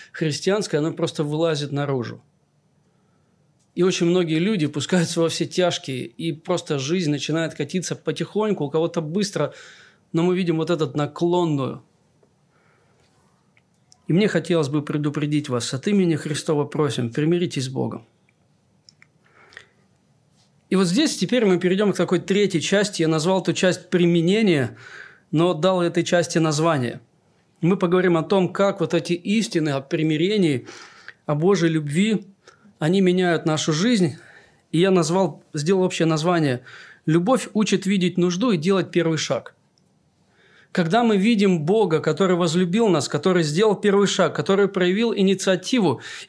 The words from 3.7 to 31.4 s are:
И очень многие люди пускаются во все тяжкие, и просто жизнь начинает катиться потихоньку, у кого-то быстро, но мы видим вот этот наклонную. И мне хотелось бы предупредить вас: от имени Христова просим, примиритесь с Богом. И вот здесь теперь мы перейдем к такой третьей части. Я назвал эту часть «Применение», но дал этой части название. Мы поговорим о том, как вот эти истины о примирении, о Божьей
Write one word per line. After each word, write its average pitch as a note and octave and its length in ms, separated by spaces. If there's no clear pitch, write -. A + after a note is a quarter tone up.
И - 60
очень F3+ 240
многие E3+ 320
люди F3 300
пускаются D#3+ 520
во E3 100
все D#3+ 180
тяжкие, E3+ 580
и - 260
просто D#3+ 460
жизнь D3+ 320
начинает D3+ 460
катиться D#3 400
потихоньку, F#3+ 680
у C#3 40
кого-то E3 320
быстро, D#3+ 540
но D#3+ 100
мы F3+ 140
видим E3+ 220
вот D#3+ 120
этот D3+ 240
наклонную. D3 880
И D#3 80
мне G3+ 140
хотелось D#3+ 420
бы D3 140
предупредить D3 680
вас: A#2+ 240
от C3+ 140
имени F#3+ 280
Христова D3 500
просим, C3+ 460
примиритесь D3+ 540
с C3 40
Богом. C3 360
И - 60
вот F#3 100
здесь G#3+ 320
теперь A3+ 280
мы F#3 120
перейдем F#3+ 360
к - 40
такой F3 220
третьей G3 420
части. G3 400
Я D#3+ 60
назвал D#3+ 340
эту F3 120
часть F3+ 360
«Применение», E3+ 880
но E3+ 240
дал F3+ 260
этой E3+ 220
части F3 340
название. D#3 640
Мы F3 140
поговорим F3+ 420
о D#3+ 60
том, F#3 300
как G3 280
вот D#3+ 120
эти E3+ 200
истины F3 560
о C3+ 120
примирении, D#3+ 840
о D3+ 80
Божьей E3+ 360